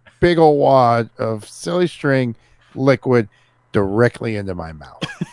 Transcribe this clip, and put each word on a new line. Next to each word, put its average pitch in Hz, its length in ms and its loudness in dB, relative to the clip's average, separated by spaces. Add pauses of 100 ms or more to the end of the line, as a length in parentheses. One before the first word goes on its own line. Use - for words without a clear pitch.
(200)
big 175 180 2
ol 156 200 4
wad 123 600 2
of 113 300 -6
silly 175 400 -4
string 131 480 -2 (400)
liquid 131 520 0 (440)
directly 110 640 0
into 98 200 -8
my 82 160 -12
mouth. 76 320 -18 (300)